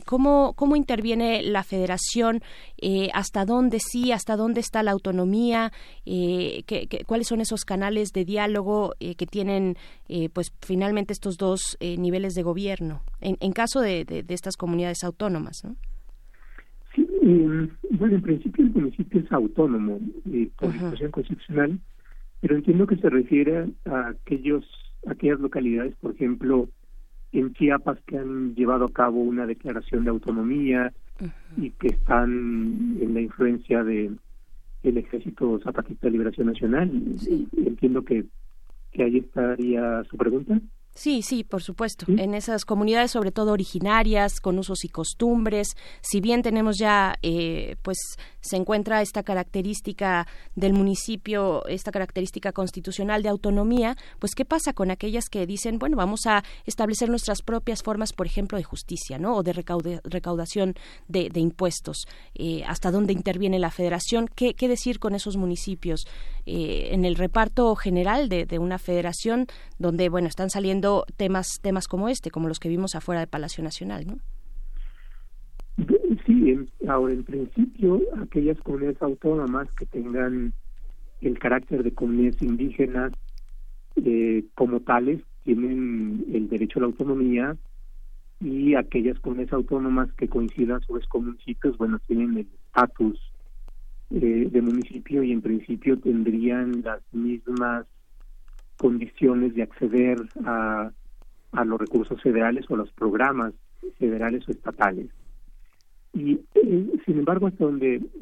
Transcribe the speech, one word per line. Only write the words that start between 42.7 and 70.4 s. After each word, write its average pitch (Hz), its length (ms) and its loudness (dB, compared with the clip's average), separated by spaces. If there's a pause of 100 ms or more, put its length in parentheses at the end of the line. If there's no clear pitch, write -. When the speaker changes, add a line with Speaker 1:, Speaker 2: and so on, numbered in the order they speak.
Speaker 1:
sobre 208 220 0
todo 214 200 2
originarias, 202 880 4
con 185 200 0
usos 185 260 -4
y 170 40 -4
costumbres, 220 840 0 (260)
si 202 200 0
bien 240 220 4
tenemos 220 340 4
ya, 202 460 4
eh, 165 580 -2
pues, 190 160 -4 (440)
se - 160 -4
encuentra 214 440 2
esta 202 220 -2
característica 190 1040 -2 (280)
del 196 180 4
municipio, 196 920 0
esta 185 240 -4
característica 190 640 -4
constitucional 196 720 -2
de 214 60 0
autonomía, 214 640 2 (240)
pues, - 160 -4
¿qué 269 100 0
pasa 320 280 0
con 185 180 0
aquellas 214 380 -2
que 180 180 -2
dicen, 214 320 -2
"Bueno, 277 180 2
vamos 208 300 0
a 208 160 4 (240)
establecer 220 420 0
nuestras 233 320 0
propias 226 400 -2
formas, 214 320 -2
por - 140 -2
ejemplo, 202 320 0
de 160 40 -2
justicia, - 540 -8
¿no? 208 200 0
O 190 40 2
de 170 120 0
recaude-, 170 500 -4
recaudación 180 720 -2 (320)
de, 180 240 0
de 165 80 -2
impuestos"? 165 680 0 (300)
Eh, 165 320 -4
¿hasta 165 240 0
dónde 196 220 4
interviene 190 440 0
la 170 140 2
federación? 180 640 0
¿Qué, 247 180 2
qué 254 140 0
decir 247 320 0
con 202 160 0
esos 202 220 -2
municipios, 175 680 -2 (400)
eh, 165 460 -2
en 185 120 4
el 175 120 2
reparto 220 600 4
general 208 540 2
de, 175 160 0
de 170 140 -2
una 180 180 0
federación 185 680 0 (320)
donde, 175 300 2
bueno, 175 180 2
están 190 240 -4